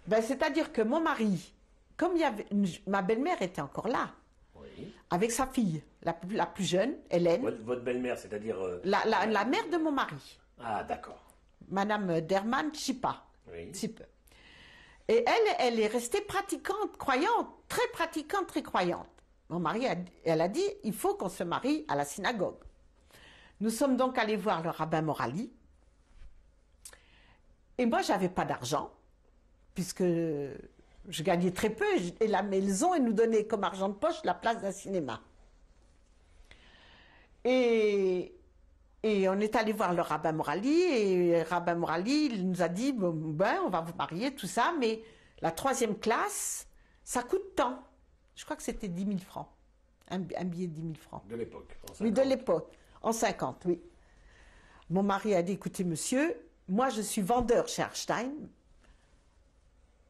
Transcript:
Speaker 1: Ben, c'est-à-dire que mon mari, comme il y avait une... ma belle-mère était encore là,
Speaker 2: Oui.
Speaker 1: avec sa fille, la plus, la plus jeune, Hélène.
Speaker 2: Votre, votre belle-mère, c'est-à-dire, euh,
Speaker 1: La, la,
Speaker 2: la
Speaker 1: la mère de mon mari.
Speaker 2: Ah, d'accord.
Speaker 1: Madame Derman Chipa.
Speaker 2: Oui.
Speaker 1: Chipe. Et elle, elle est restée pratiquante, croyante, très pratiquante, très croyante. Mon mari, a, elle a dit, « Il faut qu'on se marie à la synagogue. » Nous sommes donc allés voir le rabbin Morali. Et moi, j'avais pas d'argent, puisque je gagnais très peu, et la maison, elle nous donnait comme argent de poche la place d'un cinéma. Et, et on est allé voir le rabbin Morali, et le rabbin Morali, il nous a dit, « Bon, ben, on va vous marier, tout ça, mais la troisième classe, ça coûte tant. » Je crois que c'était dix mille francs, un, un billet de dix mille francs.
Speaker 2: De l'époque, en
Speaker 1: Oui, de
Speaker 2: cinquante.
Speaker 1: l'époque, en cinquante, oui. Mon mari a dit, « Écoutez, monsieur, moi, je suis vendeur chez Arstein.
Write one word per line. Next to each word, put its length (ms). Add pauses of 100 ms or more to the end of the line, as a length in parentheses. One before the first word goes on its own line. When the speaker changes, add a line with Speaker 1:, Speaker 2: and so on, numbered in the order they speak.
Speaker 1:
Ben, 140
c'est-à-dire 500
que 100
mon 180
mari, 540 (420)
comme 200
il 40
y 40
avait 260
une... 160 (220)
ma 120
belle-mère 420
était 200
encore 260
là, 220 (460)
Speaker 2:
Oui. 360 (180)
Speaker 1:
avec 200
sa 160
fille, 380 (180)
la 120
plus, 200
la 120
plus 180
jeune, 320 (140)
Hélène. 320
Speaker 2:
Votre, 200
votre 200
belle-mère, 360
c'est-à-dire, 420
euh, 220
Speaker 1:
La, 220
la, 220
Speaker 2:
la 0
Speaker 1:
la 180
mère 260
de 60
mon 160
mari. 480 (180)
Speaker 2:
Ah, 240
d'accord. 400 (460)
Speaker 1:
Madame 540
Derman 520
Chipa. 480 (300)
Speaker 2:
Oui. 200
Speaker 1:
Chipe. 300 (1080)
Et 180
elle, 320
elle 220
est 80
restée 320
pratiquante, 760
croyante, 520 (200)
très 240
pratiquante, 540
très 160
croyante. 460 (420)
Mon 80
mari, 280
a, 100 (280)
elle 160
a 80
dit, « 160 (200)
Il 100
faut 220
qu'on 120
se 140
marie 460
à 80
la 80
synagogue. » 500 (1040)
Nous 100
sommes 260
donc 200
allés 200
voir 260
le 80
rabbin 320
Morali. 500 (2250)
Et 60
moi, 180
j'avais 260
pas 160
d'argent, 480 (840)
puisque 300
je 1160
gagnais 280
très 200
peu, 140 (360)
et 80
la 160
maison, 500
elle 100
nous 80
donnait 320
comme 200
argent 240
de 60
poche 300
la 100
place 280
d'un 100
cinéma. 480 (2250)
Et, 880 (680)
et 260
on 120
est 160
allé 160
voir 220
le 80
rabbin 300
Morali, 480
et 580
le 100
rabbin 260
Morali, 580
il 160
nous 140
a 60
dit, « 240
Bon, 200
ben, 520
on 60
va 100
vous 160
marier, 380
tout 120
ça, 320
mais 240 (380)
la 100
troisième 480
classe, 720 (360)
ça 180
coûte 340
tant. » 260 (540)
Je 80
crois 120
que 60
c'était 260
dix 160
mille 180
francs, 260 (600)
un, 120 (160)
un 80
billet 240
de 40
dix 100
mille 140
francs. 320
Speaker 2:
De 80
l'époque, 460
en 100 (120)
Speaker 1:
Oui, 80
de 40
Speaker 2:
cinquante. 140
Speaker 1:
l'époque, 420 (300)
en 100
cinquante, 540
oui. 140 (1080)
Mon 140
mari 320
a 80
dit, « 100
Écoutez, 320
monsieur, 520 (320)
moi, 220
je 120
suis 200
vendeur 440
chez 160
Arstein. 480 (1800)